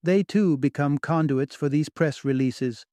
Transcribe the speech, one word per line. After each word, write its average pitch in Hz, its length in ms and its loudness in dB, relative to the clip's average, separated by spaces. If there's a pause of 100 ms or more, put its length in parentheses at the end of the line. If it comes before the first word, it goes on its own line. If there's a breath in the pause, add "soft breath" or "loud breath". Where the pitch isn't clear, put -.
They 185 180 2
too 185 360 2
become 143 400 0
conduits 143 580 0
for 147 140 -4
these 147 200 0
press - 360 -2
releases 131 680 -2